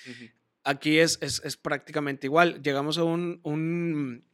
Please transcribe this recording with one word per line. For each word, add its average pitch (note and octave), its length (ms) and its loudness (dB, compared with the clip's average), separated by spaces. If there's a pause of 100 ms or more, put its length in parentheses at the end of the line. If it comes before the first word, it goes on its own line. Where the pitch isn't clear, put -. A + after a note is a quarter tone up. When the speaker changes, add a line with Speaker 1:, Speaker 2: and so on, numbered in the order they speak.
Speaker 1:
Ujú. A#2+ 200 -18 (340)
Speaker 2:
Aquí D3+ 360 2
es, E3 220 4
es, C#3+ 220 -4
es C#3+ 140 -8
prácticamente C#3+ 680 -4
igual. D#3+ 340 4
Llegamos D3 380 0
a E3+ 40 2
un, E3+ 400 -2
un D#3 800 -2 (100)